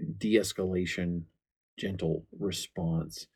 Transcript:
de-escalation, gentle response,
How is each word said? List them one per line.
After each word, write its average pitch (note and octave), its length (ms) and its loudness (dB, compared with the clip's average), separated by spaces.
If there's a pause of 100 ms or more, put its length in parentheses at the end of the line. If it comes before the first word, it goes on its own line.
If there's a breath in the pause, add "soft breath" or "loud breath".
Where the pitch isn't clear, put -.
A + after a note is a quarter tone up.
(180)
de-escalation, F#2 1080 2 (540)
gentle F2+ 480 0 (100)
response, - 1000 -2